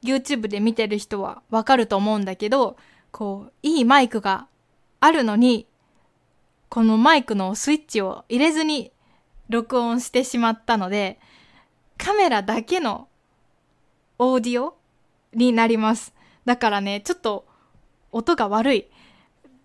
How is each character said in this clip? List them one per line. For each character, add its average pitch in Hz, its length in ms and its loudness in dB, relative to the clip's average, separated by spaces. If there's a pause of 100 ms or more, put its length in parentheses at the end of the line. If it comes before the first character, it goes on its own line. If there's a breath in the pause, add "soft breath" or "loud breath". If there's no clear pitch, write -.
YouTube 262 460 -2
で 202 100 -6
見 226 160 0
て 226 100 0
る 208 120 -4
人 202 240 -8
は - 280 -10
わ 220 140 0
か 262 140 4
る 226 100 0
と 208 80 -2
思 208 200 0
う 208 40 -2
ん 202 60 -4
だ 190 100 -8
け 208 140 -6
ど、 262 260 0 (380 soft breath)
こ 202 340 -10
う、 - 60 -20 (100)
い 311 160 0
い 240 60 4
マ 269 160 6
イ 247 80 2
ク 226 100 -4
が 196 280 -4 (520)
あ 285 100 6
る 320 140 4
の 214 140 0
に、 240 280 4 (1000)
こ 226 160 0
の 220 140 4
マ 285 180 6
イ 269 80 2
ク - 100 -6
の 196 220 -4
ス 277 160 -2
イ 302 40 4
ッ 302 120 -4
チ 214 140 -4
を 185 260 -8
入 240 120 -2
れ 311 120 4
ず 311 140 0
に 302 260 -4 (560)
録 233 320 -2
音 233 220 -2
し - 80 -10
て 262 160 0
し 254 140 -4
ま 233 100 2
っ 226 160 -6
た - 100 0
の 190 140 -2
で、 202 320 -4 (760 soft breath)
カ - 180 -4
メ 403 140 4
ラ 214 140 0
だ 220 200 -4
け 349 180 -2
の 233 260 -6 (1120)
オ 254 160 2
ー 247 60 0
デ 233 80 -4
ィ 240 120 -2
オ 294 160 -8 (540)
に 240 220 2
な 226 140 4
り 226 100 2
ま 220 180 0
す。 - 180 -12 (300 soft breath)
だ 247 140 0
か 240 120 0
ら 202 120 -2
ね、 202 180 -4
ち 208 140 -4
ょ - 20 -16
っ - 40 -18
と 208 280 -6 (640 soft breath)
音 233 240 -2
が 233 140 -2
悪 233 260 2
い。 202 120 -4 (760 soft breath)